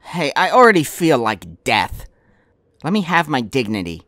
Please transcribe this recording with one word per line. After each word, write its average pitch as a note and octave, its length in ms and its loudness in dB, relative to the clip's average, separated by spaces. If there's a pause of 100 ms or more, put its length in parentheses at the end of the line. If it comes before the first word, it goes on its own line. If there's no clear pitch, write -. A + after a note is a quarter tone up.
hey, D#3+ 360 -4
I F3 140 0
already G#3+ 340 6
feel D#3+ 340 0
like G#2+ 460 -4
death. G#2+ 420 -2 (760)
Let D3+ 100 -4
me G#3 100 0
have E3+ 260 0
my D3 120 -2
dignity. G2+ 680 -4